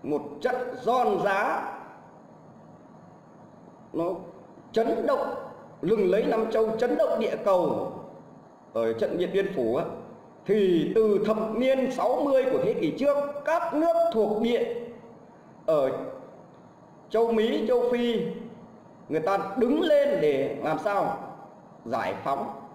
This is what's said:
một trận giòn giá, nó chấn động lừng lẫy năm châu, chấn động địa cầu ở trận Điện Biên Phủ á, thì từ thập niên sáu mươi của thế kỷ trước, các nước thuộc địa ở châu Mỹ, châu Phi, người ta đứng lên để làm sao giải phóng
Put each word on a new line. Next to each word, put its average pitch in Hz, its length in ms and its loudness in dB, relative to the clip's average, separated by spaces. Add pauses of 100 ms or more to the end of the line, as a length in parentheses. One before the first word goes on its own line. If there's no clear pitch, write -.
một 143 180 -2 (200)
trận 247 140 -2 (260)
giòn 220 420 2
giá, 202 480 0 (2250)
nó 233 120 -2 (680)
chấn - 340 0
động - 300 0 (460)
lừng 190 300 2
lẫy 214 120 2
năm 220 280 0
châu, 220 260 0
chấn 247 200 0
động 294 220 2
địa - 160 -2 (100)
cầu 165 460 2 (840)
ở 113 200 0
trận - 240 -2
Điện 180 160 -2
Biên 190 220 0
Phủ 120 200 0
á, 165 100 -2 (600)
thì 185 500 4
từ 214 300 4
thập 220 120 2 (180)
niên 262 360 2
sáu 254 320 0
mươi 269 280 4
của 185 120 2
thế 214 100 2
kỷ 151 260 0
trước, 285 180 2 (280)
các 339 280 0
nước 330 220 2 (180)
thuộc 214 280 2
địa 233 340 0 (920)
ở 143 260 2 (1200)
châu 233 220 2
Mỹ, 220 360 2
châu 240 240 4
Phi, 240 300 0 (880)
người 151 100 0
ta 196 180 0 (200)
đứng 269 240 2
lên 294 280 4 (120)
để 139 420 2
làm 151 160 -2
sao 190 380 -2 (680)
giải 113 280 -2 (100)
phóng 139 260 -2 (260)